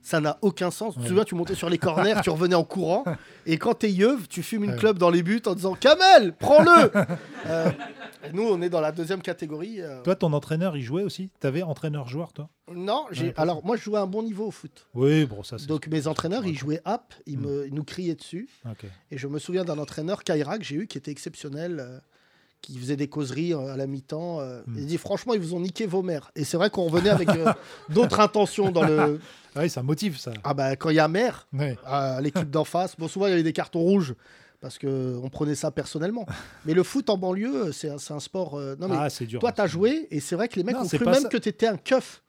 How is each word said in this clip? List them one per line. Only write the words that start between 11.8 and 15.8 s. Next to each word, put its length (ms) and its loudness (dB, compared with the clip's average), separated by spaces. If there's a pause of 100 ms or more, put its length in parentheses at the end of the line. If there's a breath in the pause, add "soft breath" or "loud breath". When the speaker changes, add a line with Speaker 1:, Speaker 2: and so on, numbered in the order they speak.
Speaker 2:
toi ? 160 -14 (220)
Speaker 1:
Non, 380 -4
j'ai, 160 -4
Speaker 2:
Ouais, 60 -2
pas 100 -4
Speaker 1:
alors 160 0
Speaker 2:
ça. 80 -10
Speaker 1:
moi, 120 0
je 40 -6
jouais 160 -2
à 60 2
un 40 -4
bon 140 -4
niveau 240 -6
au 60 -6
foot. 420 -20
Speaker 2:
Oui, 320 4
bon, 160 -10
ça, 160 -12
c'est 80 -12
Speaker 1:
Donc 220 -6